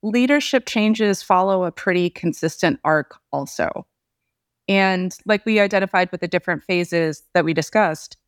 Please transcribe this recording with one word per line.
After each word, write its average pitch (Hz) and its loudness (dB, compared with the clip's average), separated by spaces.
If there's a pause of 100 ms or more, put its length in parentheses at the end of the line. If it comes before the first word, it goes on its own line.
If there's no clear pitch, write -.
leadership 247 2
changes 214 0
follow 190 2
a 170 -4
pretty 180 0
consistent - -2
arc 151 0 (160)
also. 139 -6 (800)
And 190 0 (100)
like 208 0
we 214 2
identified 190 2
with 175 -8
the 175 -6
different 170 -2
phases 170 -2 (120)
that 175 4
we 160 0
discussed 165 -2 (120)